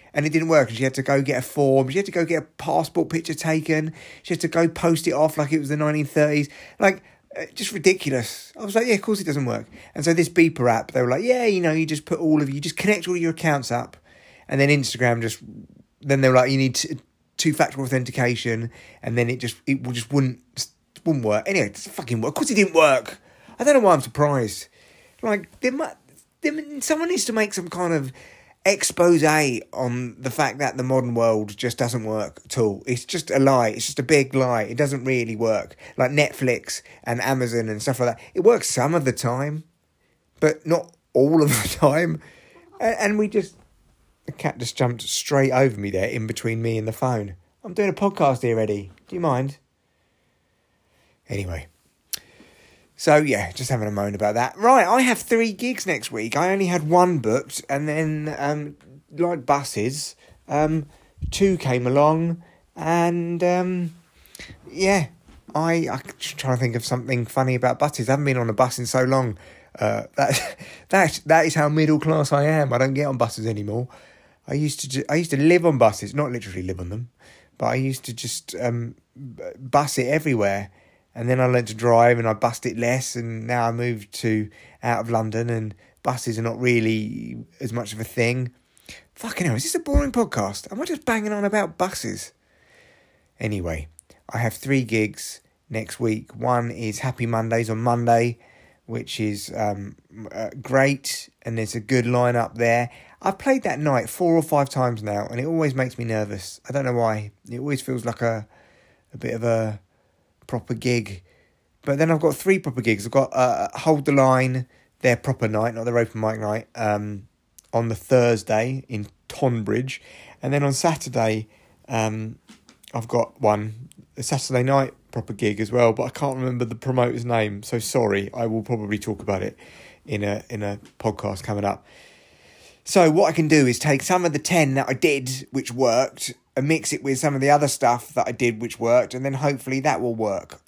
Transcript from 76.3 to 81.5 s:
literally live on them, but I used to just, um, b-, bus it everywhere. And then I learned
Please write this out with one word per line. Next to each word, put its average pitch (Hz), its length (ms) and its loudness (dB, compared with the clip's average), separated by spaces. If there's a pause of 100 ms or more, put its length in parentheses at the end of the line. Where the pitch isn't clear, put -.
literally 98 320 -8
live 92 160 -6
on 90 80 -8
them, 113 220 -10 (480)
but 123 80 -4
I 117 100 0
used 131 300 -4
to 123 80 -12
just, - 440 -10
um, 120 380 -4 (400)
b-, - 80 -14 (160)
bus 135 380 0
it 123 100 0
everywhere. 110 640 0 (460)
And 120 120 -4
then 127 100 2
I 127 60 4
learned 123 240 2